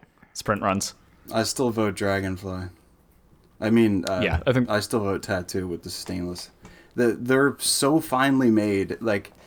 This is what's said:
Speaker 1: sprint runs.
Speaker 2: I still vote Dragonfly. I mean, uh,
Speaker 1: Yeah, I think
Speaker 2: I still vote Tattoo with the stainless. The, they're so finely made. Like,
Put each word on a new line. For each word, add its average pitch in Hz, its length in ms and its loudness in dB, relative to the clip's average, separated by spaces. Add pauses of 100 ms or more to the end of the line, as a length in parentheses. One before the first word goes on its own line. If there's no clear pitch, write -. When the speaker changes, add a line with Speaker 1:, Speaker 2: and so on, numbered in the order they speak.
(340)
Speaker 1:
sprint - 280 -2
runs. 98 320 0 (400)
Speaker 2:
I 110 100 0
still 123 260 -2
vote 107 260 0
Dragonfly. 95 760 -4 (920)
I 107 80 0
mean, 110 400 4
uh, 92 140 0
Speaker 1:
Yeah, 87 240 0
I 131 60 2
think 123 160 2
Speaker 2:
I 107 100 0
still 110 220 -2
vote 98 200 -2
Tattoo 92 460 -4
with 85 160 -8
the 90 60 -12
stainless. 87 600 -8 (460)
The, 117 240 2
they're 131 400 2
so 143 400 2
finely 131 500 2
made. 104 520 2
Like, 107 300 -2 (160)